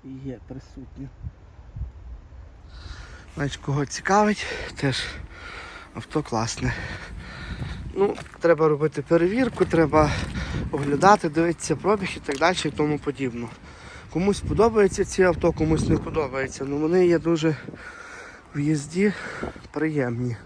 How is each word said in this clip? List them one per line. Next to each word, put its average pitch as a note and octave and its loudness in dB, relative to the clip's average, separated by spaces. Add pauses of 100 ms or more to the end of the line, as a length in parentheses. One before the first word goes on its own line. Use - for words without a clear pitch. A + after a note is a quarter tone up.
є C3+ -10 (100)
присутня. C3 -14 (2250)
Значить, C#3 -4
кого C#3+ 0
цікавить, G#3 2 (300)
теж - 0 (880)
авто C#3+ -4
класне. A#2 -2 (1200)
Ну, G3 2 (240)
треба D#3+ 6
робити D3+ 2
перевірку, F#3 4
треба D#3 6 (600)
оглядати, D3+ 4
дивитися D#3+ 0
пробіг F#3+ 0
і - -12
так - -6
далі E3+ 4
і D3+ 0
тому D3+ 0
подібне. B2+ -4 (680)
Комусь F#3+ 2
подобається G3+ 4
ці - 2
авто, E3+ 4
комусь D#3 2
не D#3 4
подобається, C3+ -4
але C#3+ -2
вони E3+ 4
є E3+ 6
дуже D#3 2 (1000)
в C#3+ -4
їзді D#3 0 (580)
приємні. B2 -2